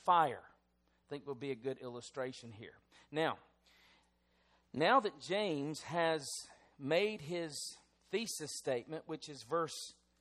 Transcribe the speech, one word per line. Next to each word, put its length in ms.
fire. 400
I 640
think 160
would 140
be 100
a 60
good 260
illustration 720
here. 220
Now, 280
now 280
that 200
James 600
has 640
made 420
his 560
thesis 420
statement, 540
which 220
is 140
verse, 520